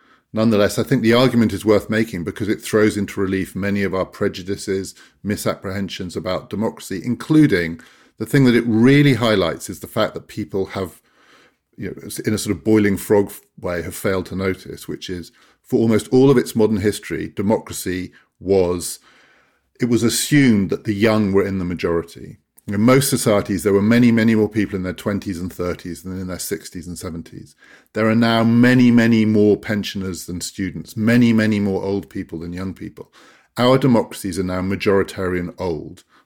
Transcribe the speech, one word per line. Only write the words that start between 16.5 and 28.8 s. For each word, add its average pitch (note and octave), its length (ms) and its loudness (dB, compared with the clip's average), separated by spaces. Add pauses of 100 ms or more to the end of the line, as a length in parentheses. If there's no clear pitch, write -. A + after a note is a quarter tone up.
modern A2 280 2
history, F2+ 480 -4
democracy F#2+ 840 -4 (300)
was, F2+ 580 0 (800)
it B2+ 60 -2
was A#2 180 2
assumed A#2 680 2
that - 140 -6
the A2 100 -4
young G#2+ 380 2
were G2 160 2
in F#2+ 120 -4
the F2+ 60 -4
majority. E2+ 720 -6 (300)
In G2+ 140 -2
most C3 280 4
societies, G2+ 540 0
there G2+ 100 2
were G2 80 4
many, A#2 300 4
many A2+ 240 4
more G#2+ 140 2
people G#2 260 -4
in F#2 80 -6
their F#2 100 -6
twenties G2 460 -6
and F2+ 120 -10
thirties F2 520 -8
than F#2 160 -10
in F#2+ 80 -10
their F2+ 120 -10
sixties - 480 -10
and F2 100 -12
seventies. - 580 -14 (380)
There A2 160 0
are A2 60 2
now A#2 280 4
many, A#2+ 480 6